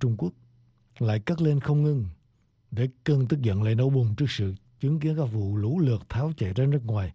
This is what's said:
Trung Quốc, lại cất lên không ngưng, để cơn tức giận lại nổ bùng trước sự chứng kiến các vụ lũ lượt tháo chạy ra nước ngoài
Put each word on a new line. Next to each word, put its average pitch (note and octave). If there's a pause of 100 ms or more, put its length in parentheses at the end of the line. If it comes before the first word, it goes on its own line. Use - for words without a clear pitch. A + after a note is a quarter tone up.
Trung A2+
Quốc, F2+ (680)
lại A2
cất E3
lên D3
không D3
ngưng, D3 (680)
để A#2+ (160)
cơn C#3
tức C#3+
giận G#2
lại A2
nổ B2+
bùng A#2+
trước C#3+
sự F#2+ (260)
chứng D3
kiến D#3
các D#3
vụ G#2
lũ A2
lượt B2
tháo C#3+
chạy F#2+
ra B2+
nước C#3+
ngoài G#2